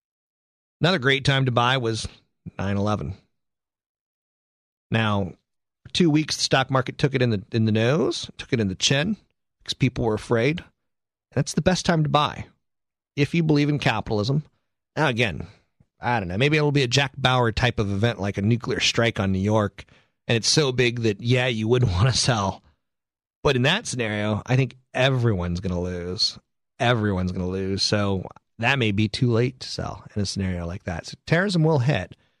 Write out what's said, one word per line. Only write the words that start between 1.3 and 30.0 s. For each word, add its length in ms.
to 80
buy 240
was 320
nine 180
eleven. 380
Now, 420
for 100
two 180
weeks, 260
the 60
stock 280
market 280
took 160
it 80
in 80
the, 120
in 120
the 80
nose, 640
took 160
it 80
in 80
the 60
chin, 420
because 160
people 300
were 100
afraid. 480
That's 220
the 80
best 220
time 180
to 60
buy, 380
if 180
you 80
believe 260
in 100
capitalism. 640
Now, 120
again, 400
I 200
don't 80
know, 100
maybe 180
it'll 140
be 140
a 40
Jack 280
Bauer 340
type 300
of 100
event, 300
like 180
a 40
nuclear 360
strike 400
on 140
New 80
York, 440
and 80
it's 120
so 220
big 320
that, 180
yeah, 260
you 200
would 180
<laughs> 60
wanna 220
sell. 500
But 140
in 60
that 240
scenario, 600
I 100
think 200
everyone's 680
gonna 200
lose. 580
Everyone's 540
gonna 160
lose. 340
So 440
that 200
may 140
be 160
too 240
late 280
to 80
sell 360